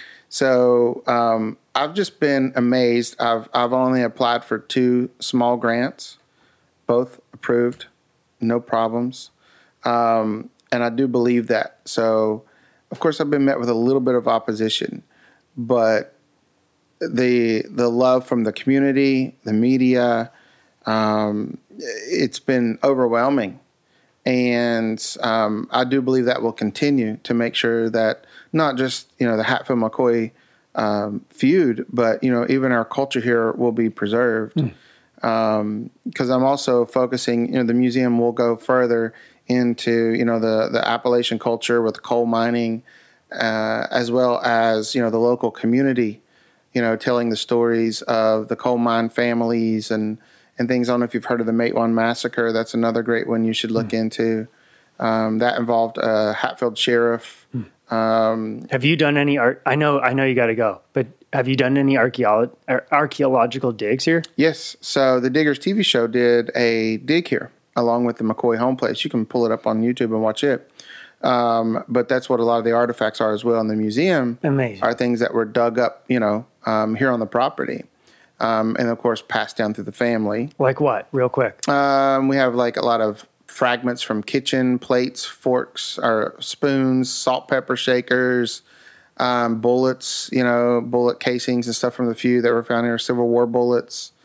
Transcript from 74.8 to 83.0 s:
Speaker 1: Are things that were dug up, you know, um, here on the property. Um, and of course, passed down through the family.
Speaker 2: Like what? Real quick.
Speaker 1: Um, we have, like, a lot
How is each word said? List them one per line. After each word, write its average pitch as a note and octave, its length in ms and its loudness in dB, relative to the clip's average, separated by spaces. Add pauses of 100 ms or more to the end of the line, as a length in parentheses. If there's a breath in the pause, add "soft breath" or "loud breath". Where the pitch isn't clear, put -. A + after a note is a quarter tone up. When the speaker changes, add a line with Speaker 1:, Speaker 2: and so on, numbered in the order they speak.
Speaker 1:
Are A#2+ 120 2
things A#2+ 260 0
that A#2+ 140 -2
were A2+ 120 0
dug A#2 320 0
up, - 300 -2
you B2+ 120 0
know, G#2+ 240 0 (220)
um, A2 280 0
here C3 160 0
on A#2+ 100 0
the A2 60 -4
property. - 580 -4 (560 soft breath)
Um, A2+ 380 0
and B2 100 0
of A#2 100 -2
course, A2+ 240 -2
passed - 340 -4
down G#2+ 180 0
through G#2+ 100 -10
the G#2 80 -10
family. A2+ 640 -2
Speaker 2:
Like C3 220 2
what? A#2+ 320 0
Real B2+ 160 2
quick. - 400 -2
Speaker 1:
Um, C3+ 600 2
we C#3 80 2
have, B2+ 200 2
like, A#2+ 200 0
a - 80 -2
lot A#2 160 2